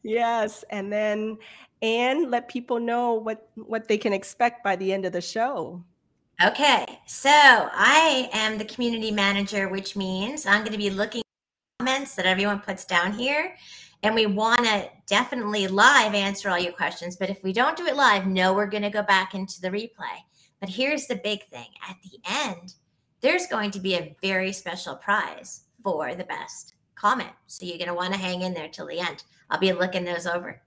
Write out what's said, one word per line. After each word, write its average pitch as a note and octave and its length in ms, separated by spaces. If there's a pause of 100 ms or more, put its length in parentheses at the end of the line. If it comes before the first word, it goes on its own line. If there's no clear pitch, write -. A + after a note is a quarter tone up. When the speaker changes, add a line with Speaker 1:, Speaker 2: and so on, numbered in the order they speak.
Speaker 1:
Yes. A3+ 680
And G3+ 200
then, G#3+ 460 (460)
Ann, B3 480
let A#3+ 180
people A#3+ 300
know A#3 360
what, A3 420
what A3 320
they G#3 100
can G#3 140
expect A#3+ 500
by G3 140
the F#3+ 160
end F#3+ 120
of F3+ 80
the F3 80
show. F#3+ 640 (600)
Speaker 2:
Okay. B3+ 640
So - 240
I C4+ 1000
am A3 240
the G#3 80
community A3+ 460
manager, G3+ 580
which G3 280
means G3 500
I'm G#3 180
gonna G#3+ 140
be G3+ 120
looking G#3+ 300
at - 640
comments C4+ 300
that F#3 100
everyone G3+ 360
puts F#3+ 240
down F3+ 280
here. C#4+ 440 (460)
And A3 120
we A3 120
wanna A3 600 (180)
definitely G#3+ 600
live G#3+ 480
answer G3+ 340
all F3+ 100
your F3 140
questions. F3 440
But F#3+ 140
if G3 120
we F#3+ 100
don't C4 240
do F4+ 100
it C#4 100
live, G#3 300
no, F#3+ 280
we're G#3 120
gonna G#3 240
go G#3 120
back G3 320
into F#3+ 260
the F#3 100
replay. G3+ 520 (380)
But G3 80
here's C4 380
the A#3 100
big G#3 280
thing. A#2 220 (220)
At F#3+ 140
the - 220
end, F#3 500 (460)
there's F4 260
going G#3 260
to G3 80
be F#3+ 140
a D#3+ 280
very F#3+ 300
special F3 440
prize - 680 (200)
for D#3 320
the F3+ 100
best - 500 (200)
comment. A3+ 380 (140)
So - 200
you're E3+ 120
gonna F3 160
wanna F#3 220
hang F3+ 260
in F#3 120
there D#3+ 140
till - 180
the D#3 140
end. E3 240 (260)
I'll - 80
be F#3 140
looking F3+ 320
those F3 220
over. F3 400